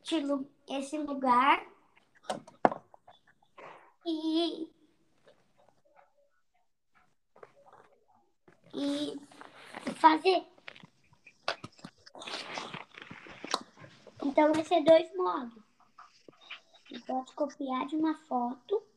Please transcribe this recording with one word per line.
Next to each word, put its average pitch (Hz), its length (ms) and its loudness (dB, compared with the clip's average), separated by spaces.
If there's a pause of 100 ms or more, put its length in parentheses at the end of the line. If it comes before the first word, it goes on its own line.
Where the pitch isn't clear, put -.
estilo, 285 460 -2 (200)
esse 269 300 -6
lugar 269 640 4 (2500)
e, 320 640 0 (4000)
e 285 460 -4 (760)
fazer. 320 520 6 (3750)
Então, 302 280 4
vai 320 120 2
ser 339 200 2
dois 330 320 6
modos. 285 460 -2 (1300)
Ele 247 100 -12
pode 254 340 -6
copiar 277 520 -4
de 302 100 -4
uma 311 180 2
foto 262 680 -2 (140)